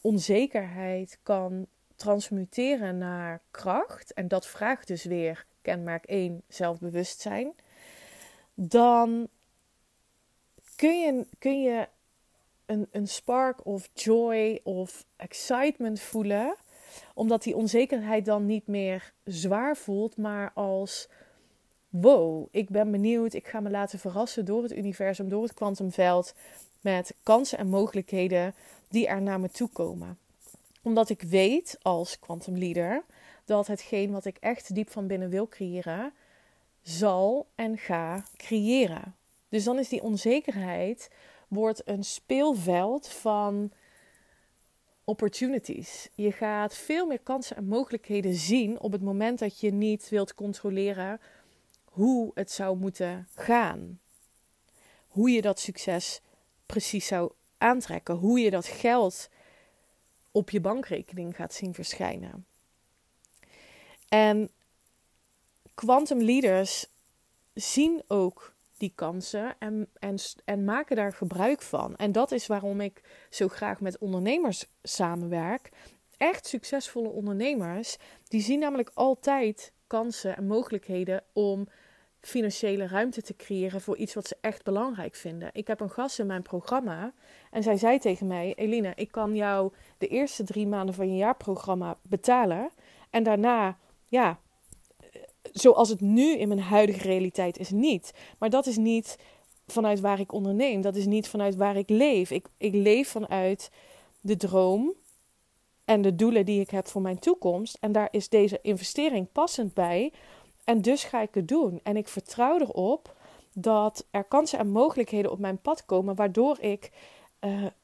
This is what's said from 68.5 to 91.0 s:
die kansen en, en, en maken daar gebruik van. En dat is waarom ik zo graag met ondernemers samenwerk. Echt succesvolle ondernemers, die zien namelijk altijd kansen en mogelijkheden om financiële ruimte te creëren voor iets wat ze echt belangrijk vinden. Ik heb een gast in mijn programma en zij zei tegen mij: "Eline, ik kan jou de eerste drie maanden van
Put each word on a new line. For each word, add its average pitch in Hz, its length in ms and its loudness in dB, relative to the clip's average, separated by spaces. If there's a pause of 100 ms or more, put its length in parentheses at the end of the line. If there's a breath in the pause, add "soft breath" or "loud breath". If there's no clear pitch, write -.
die 190 180 -6
kansen 185 640 -6
en, 214 280 -6 (120)
en, 196 180 -6 (280)
en 202 180 -4
maken 240 320 -2
daar 202 180 -2
gebruik 196 480 -2
van. - 340 -6
En 208 160 -2
dat 233 200 2
is 247 160 -4
waarom 202 340 -2
ik 202 200 -8 (280 loud breath)
zo - 180 0
graag 202 320 -6
met 190 180 -6
ondernemers 208 680 -2 (180)
samenwerk. 170 840 -4 (480 loud breath)
Echt - 300 0
succesvolle 247 600 -6
ondernemers, 208 880 -4 (300 loud breath)
die 220 140 0
zien 254 180 0
namelijk 277 340 -2
altijd 262 800 0 (160)
kansen 226 500 -4
en 196 100 -4
mogelijkheden 190 760 -2 (100)
om 202 340 0 (600 soft breath)
financiële 202 600 -2
ruimte 220 340 -2
te - 140 -14
creëren 190 460 -4
voor - 160 -4
iets 208 160 -6
wat 202 140 -8
ze - 140 -10
echt 214 220 -6
belangrijk 208 520 -4
vinden. 170 380 -12
Ik 208 140 -8
heb 214 120 -4
een 202 100 -6
gast 262 300 -6
in 214 60 -2
mijn 190 160 -4
programma 196 680 -4 (400 soft breath)
en 220 120 -2
zij 208 140 4
zei 233 220 4
tegen 190 280 0
mij: 180 280 -4
"Eline, 214 400 -2
ik 208 160 -8
kan 214 240 -2
jou 196 360 0 (260 soft breath)
de - 100 -2
eerste 269 360 -2
drie 208 240 -2
maanden 190 280 -2
van 190 160 -2